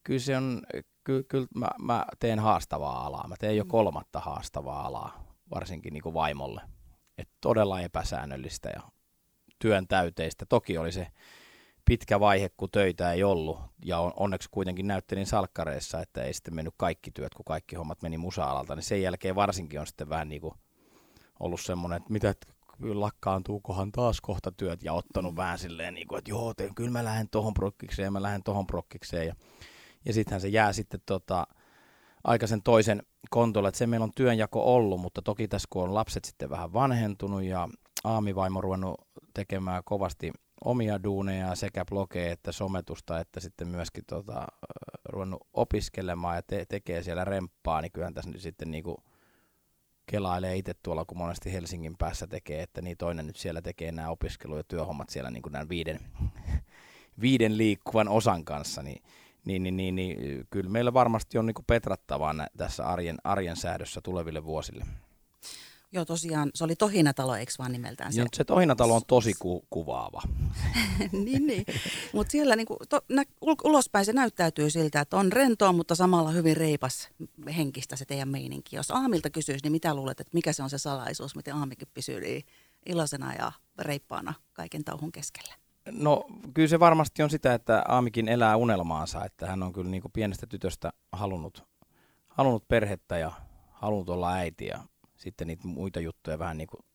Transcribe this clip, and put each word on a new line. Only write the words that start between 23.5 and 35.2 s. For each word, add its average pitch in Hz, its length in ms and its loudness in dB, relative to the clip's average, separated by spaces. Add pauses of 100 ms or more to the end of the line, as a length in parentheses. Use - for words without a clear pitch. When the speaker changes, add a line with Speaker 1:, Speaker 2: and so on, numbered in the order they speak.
Speaker 1:
taas 120 280 2
kohta 92 320 -6
työt, 90 300 -6
ja 80 100 -4
ottanut 90 400 -2
Speaker 2:
Mm. 80 40 -10
Speaker 1:
vähän 87 220 -2
silleen, 87 360 -8
niinku, 85 220 -10
että - 140 -8
joo, 113 240 -4
te-, - 200 -4
kyllä 117 160 -4
mä 120 140 -2
lähden 110 260 -2
tohon 107 240 0
prokkikseen, 98 500 -2
ja 98 60 -2
mä 98 120 -2
lähden 101 200 -2
tohon 98 240 0
prokkikseen, - 600 -4
ja, 82 80 -4 (680)
ja - 80 -2
sittenhän 104 280 0
se 98 80 -2
jää 104 240 6
sitten 98 340 -6
tota, 90 400 -2 (800)
aika 117 220 4
sen 107 160 0
toisen 110 400 6 (280)
kontolle, 107 380 4
että 95 100 -4
se 120 80 2
meillä 117 180 2
on 104 100 -2
työnjako 117 600 4
ollut, 101 260 4
mutta 92 220 -6